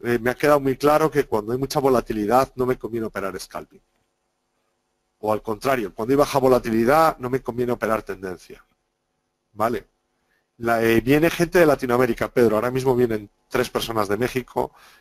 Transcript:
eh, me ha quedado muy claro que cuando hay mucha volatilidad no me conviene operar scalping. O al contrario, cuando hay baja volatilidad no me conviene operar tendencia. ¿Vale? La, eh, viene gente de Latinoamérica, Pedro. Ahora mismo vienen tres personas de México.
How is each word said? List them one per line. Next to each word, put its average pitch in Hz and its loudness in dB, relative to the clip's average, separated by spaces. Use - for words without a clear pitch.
eh, 120 -2
me 113 -4
ha 123 0
quedado 147 2
muy 135 -2
claro 151 2
que 143 0
cuando 107 -4
hay 127 -2
mucha 139 -4
volatilidad 120 2
no 127 -2
me 127 -2
conviene 113 -8
operar 95 -8
scalping. - -16
O 107 -2
al 107 -2
contrario, 113 -4
cuando 113 -4
hay 139 4
baja 143 2
volatilidad 127 2
no 123 -10
me 127 -2
conviene 123 -6
operar 110 -2
tendencia. 95 -14
¿Vale? 107 -4
La, 117 0
eh, 113 4
viene 147 2
gente 170 0
de 170 6
Latinoamérica, 123 2
Pedro. 113 2
Ahora 113 -2
mismo 131 0
vienen 113 -2
tres 120 -2
personas 110 -4
de 101 -2
México. 127 -4